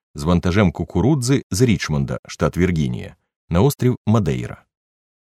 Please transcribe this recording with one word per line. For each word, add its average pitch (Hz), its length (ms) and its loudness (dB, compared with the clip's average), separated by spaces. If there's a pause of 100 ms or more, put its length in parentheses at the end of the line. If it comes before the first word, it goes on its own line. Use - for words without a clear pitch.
(160)
з 73 80 -8
вантажем 87 480 2
кукурудзи 123 800 0
з 95 100 0
Річмонда, 71 680 0
штат 80 300 -2
Віргінія, 85 580 -2 (340)
на 85 120 2
острів 123 360 2 (100)
Мадейра. 78 560 -2 (720)